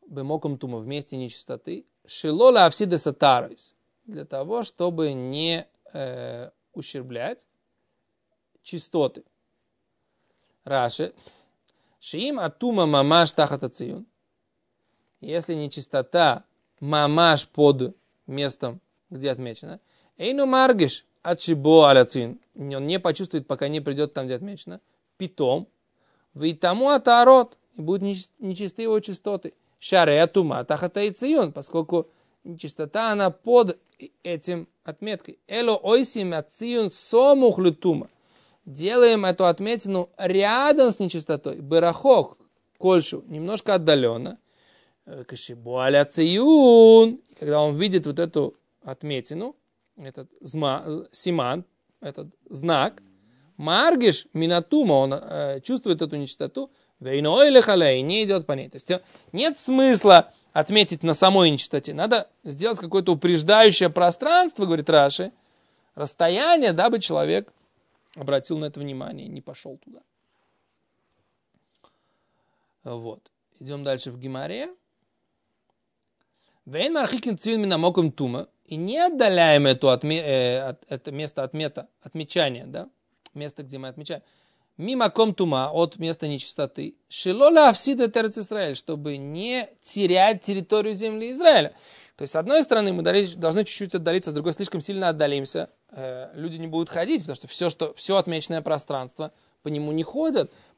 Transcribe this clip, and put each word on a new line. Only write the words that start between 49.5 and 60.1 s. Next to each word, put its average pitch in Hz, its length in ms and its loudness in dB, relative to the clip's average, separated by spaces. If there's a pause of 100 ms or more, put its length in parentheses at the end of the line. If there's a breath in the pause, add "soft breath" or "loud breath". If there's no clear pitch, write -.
этот 135 340 -20 (120)
зма-, 151 720 -6
симан, 165 520 -4 (380)
этот 151 260 -16 (220)
знак, 151 520 -2 (540 soft breath)
"Маргиш 226 800 2
минатума", 175 600 0
он, 135 200 2
э, 139 480 -8
чувствует 202 400 -4
эту 151 160 -6
нечистоту, 143 540 -10 (280)
вейно 147 440 0
или 269 180 6
халей, 160 400 2
не 196 240 -2
идет 190 200 -4
по - 60 -6
ней. 131 180 -8
То - 60 -20
есть, 135 160 -10
э, 180 100 -4 (300 soft breath)
нет 277 260 -4
смысла 247 760 6 (180)